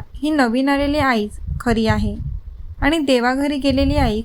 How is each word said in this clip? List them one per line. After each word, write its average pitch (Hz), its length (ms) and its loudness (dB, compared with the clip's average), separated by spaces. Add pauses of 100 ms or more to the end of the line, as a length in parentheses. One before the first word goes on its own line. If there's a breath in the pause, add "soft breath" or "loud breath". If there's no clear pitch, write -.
(140)
ही 294 160 -4
नवीन 269 400 2
आलेली 285 300 0
आईच 233 400 0 (200)
खरी 220 280 2
आहे 214 280 0 (680)
आणि 285 160 2
देवाघरी 269 600 2
गेलेली 277 380 2
आई 226 300 2